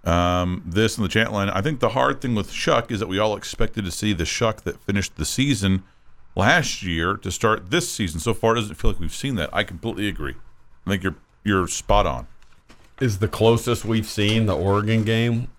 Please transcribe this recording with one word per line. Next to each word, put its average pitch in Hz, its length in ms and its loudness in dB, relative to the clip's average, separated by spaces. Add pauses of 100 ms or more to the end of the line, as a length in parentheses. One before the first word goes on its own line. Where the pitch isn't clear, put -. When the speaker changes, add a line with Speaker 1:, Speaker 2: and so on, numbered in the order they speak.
Speaker 1:
Um, 90 600 2
this 107 340 0
in 110 60 -2
the 92 60 0
chat 107 240 0
line, 101 160 0
"I 95 120 -2
think 139 180 -2
the 117 100 2
hard 135 320 0
thing 123 140 -2
with 98 160 -2
Shuck 123 400 0
is 107 80 -2
that 113 80 -4
we 92 100 -2
all 107 180 2
expected - 500 -2
to 87 60 -2
see 107 220 0
the 85 120 0
Shuck 110 360 -2
that - 220 -8
finished 101 320 -2
the 76 100 -4
season 101 580 2 (520)
last 131 480 2
year 87 340 0
to 98 140 -8
start 107 400 0
this 175 180 0
season. 82 300 -4
So 113 160 -2
far, 113 200 2
it 120 60 0
doesn't 104 140 -8
feel 110 160 4
like 98 80 -2
we've 80 140 -2
seen 135 220 -6
that." 82 160 -2
I 104 120 0
completely 95 440 -6
agree. 73 280 -6 (500)
I 92 60 0
think 98 100 0
you're, 92 140 -2 (280)
you're 95 240 2
spot 101 380 0
on. 65 220 -4 (760)
Speaker 2:
Is 113 160 0
the 101 100 0
closest 113 580 2
we've 110 220 0
seen 107 380 2
the 95 100 2
Oregon 101 480 2
game 117 440 0 (120)